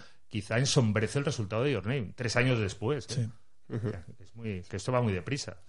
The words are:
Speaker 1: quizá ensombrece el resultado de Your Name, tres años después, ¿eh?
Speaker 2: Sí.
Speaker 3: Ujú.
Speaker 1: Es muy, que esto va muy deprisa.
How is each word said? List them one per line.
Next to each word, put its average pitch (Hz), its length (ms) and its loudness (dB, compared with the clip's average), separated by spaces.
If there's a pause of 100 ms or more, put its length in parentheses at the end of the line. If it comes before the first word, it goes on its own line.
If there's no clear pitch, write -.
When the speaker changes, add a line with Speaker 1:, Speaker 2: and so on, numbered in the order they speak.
(280)
Speaker 1:
quizá 110 300 -2
ensombrece 113 600 4
el 143 60 0
resultado 107 380 0
de 143 100 4
Your 92 120 0
Name, 113 300 -2
tres 120 220 0
años 123 220 6
después, 113 520 0
¿eh? 117 160 0
Speaker 2:
Sí. - 20 -4 (460)
Speaker 3:
Ujú. 107 160 -2 (280)
Speaker 1:
Es 95 160 -16
muy, 107 280 -6
que - 140 -6
esto 127 140 -4
va 123 100 4
muy 110 120 4
deprisa. - 440 -4 (120)